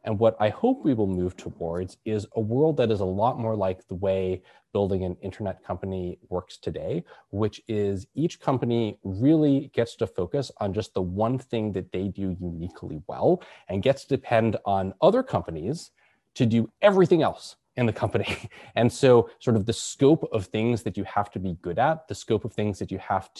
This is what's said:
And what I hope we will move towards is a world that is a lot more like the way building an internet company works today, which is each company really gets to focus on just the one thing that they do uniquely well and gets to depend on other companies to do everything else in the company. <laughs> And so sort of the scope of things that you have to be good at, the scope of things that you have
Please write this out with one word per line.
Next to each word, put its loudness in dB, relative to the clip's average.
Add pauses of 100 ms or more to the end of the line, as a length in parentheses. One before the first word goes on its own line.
And -4
what 2
I 2
hope -2
we 2
will 0
move -2
towards -8
is -4 (100)
a -4
world 0
that 2
is 0
a 0
lot 0
more -2
like -4
the -10
way -2 (300)
building 0
an -4
internet -10
company -8 (100)
works -8
today, -6 (280)
which -4
is -2
each -4
company -2
really 2
gets -2
to -2
focus -6
on -2
just -4
the -2
one -2
thing -4
that -6
they -4
do -6
uniquely -10
well 0 (260)
and -4
gets 2
to -2
depend 2 (100)
on 0
other 4
companies -6 (440)
to 2
do 2 (100)
everything 6
else -4 (200)
in 2
the 2
company. -2 (180)
<laughs> -12
And 4
so 6 (100)
sort 2
of 2
the 0
scope 4
of -2
things 0
that -4
you -4
have -4
to -8
be -6
good -4
at, 0
the -8
scope -2
of -10
things -2
that -6
you -6
have -4